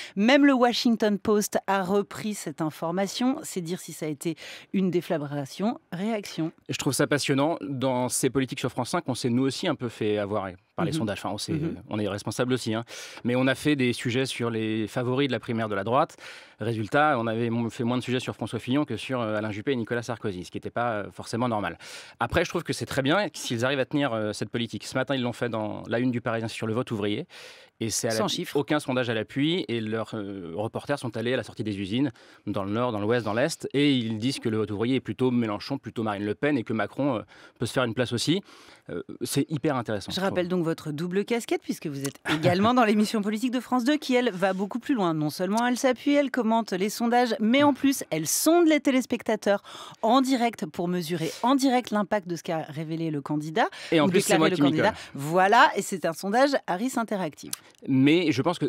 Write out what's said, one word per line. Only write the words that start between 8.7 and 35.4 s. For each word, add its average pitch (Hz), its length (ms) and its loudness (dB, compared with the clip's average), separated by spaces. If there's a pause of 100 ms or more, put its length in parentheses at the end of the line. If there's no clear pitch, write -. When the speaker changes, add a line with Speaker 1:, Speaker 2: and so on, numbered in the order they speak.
Speaker 2:
France - 180 -4
cinq, 175 180 -2
on 131 60 -2
s'est 123 220 -2
nous 127 80 4
aussi 135 240 -2
un 147 80 0
peu 123 140 -6
fait 104 280 0
avoir 101 320 -2 (260)
par 98 100 0
les 147 60 0
Speaker 1:
Mhm. 160 60 -2
Speaker 2:
sondages. 107 220 -2
Enfin, - 140 -6
on 104 40 -6
s'est, - 160 -6
Speaker 1:
Mhm. 160 360 -4
Speaker 2:
on 110 100 -4
est 107 80 0
responsable 113 460 -2
aussi, 113 200 -2
hein. 113 100 -2 (400)
Mais 123 120 0
on 131 120 2
a 131 80 4
fait 151 200 2
des 127 180 2
sujets 127 320 0
sur 120 240 -4
les 110 380 -2
favoris 127 400 0
de 127 40 0
la 117 80 0
primaire 113 300 -2
de 104 60 -2
la 98 100 0
droite. 131 300 2 (440)
Résultat, 120 600 2
on 113 80 -2
avait 113 220 0
mo-, 117 200 0
fait 120 140 -6
moins 120 140 0
de 123 60 -4
sujets 127 160 -2
sur 120 160 -6
François 113 240 -6
Fillon 139 260 0
que 120 120 -6
sur, 131 240 -4
euh, 107 160 -2
Alain 107 140 -2
Juppé 104 200 -4
et 131 40 2
Nicolas 120 280 -4
Sarkozy, 101 420 -6
ce - 60 -18
qui - 60 -8
n'était 101 120 -8
pas, 120 220 -2
euh, 98 200 -6
forcément 113 360 -4
normal. 101 300 -2 (420)
Après, 120 260 2
je - 40 -8
trouve 131 140 -4
que - 100 -6
c'est 120 120 -6
très - 160 -4
bien 175 320 2
s'ils 117 320 -4
arrivent 135 140 0
à 127 60 2
tenir, 143 280 0
euh, 107 200 -2
cette 117 160 -6
politique. 117 360 -6
Ce - 100 -8
matin, 131 200 -2
ils 131 60 -2
l'ont 120 120 -2
fait 123 160 -4
dans 107 380 -6
la 113 120 0
une 127 120 2
du 117 100 -2
Parisien 113 280 -2
sur - 180 -6
le 110 60 -2
vote 123 180 -2
ouvrier. 104 340 -2 (560)
Et - 80 -2
c'est - 180 -2
à 117 40 0
la 110 60 -2
Speaker 1:
Sans 214 120 0
chiffre. - 260 -6
Speaker 2:
aucun 151 240 2
sondage 127 300 -2
à 120 40 0
l'appui. 143 540 -2
Et 117 140 -4
leurs, 110 320 -4
euh, 98 420 -8
reporters 113 420 -2
sont 120 200 -6
allés 117 160 -2
à 131 40 0
la 113 60 -4
sortie - 220 -10
des 104 120 -2
usines, 113 340 0 (360)
dans 101 160 -2
le 98 80 -6
nord, 120 220 -2
dans 101 80 -4
l'ouest, 110 240 0
dans 104 80 -2
l'est. 139 400 0
Et 143 200 4
ils 113 240 0
disent 127 220 -2
que - 80 -2
le 110 100 0
vote 107 140 -2
ouvrier 117 240 0
est 120 60 0
plutôt 127 300 0
Mélenchon, 117 460 -2